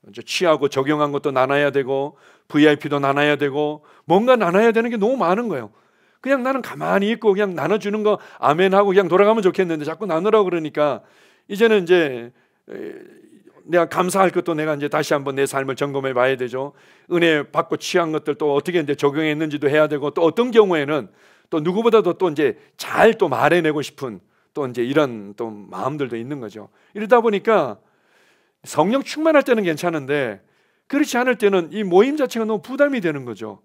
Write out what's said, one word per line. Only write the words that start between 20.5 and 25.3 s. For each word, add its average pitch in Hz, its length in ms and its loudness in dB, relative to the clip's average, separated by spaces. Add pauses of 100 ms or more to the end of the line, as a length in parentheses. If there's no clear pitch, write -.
경우에는 156 580 2 (400)
또 165 100 -2
누구보다도 196 600 2
또 185 100 0
이제 143 300 0 (180)
잘 - 400 2
또 175 120 0
말해내고 151 520 2
싶은 120 380 -10 (340)
또 143 140 -4
이제 120 160 -4
이런 120 520 -2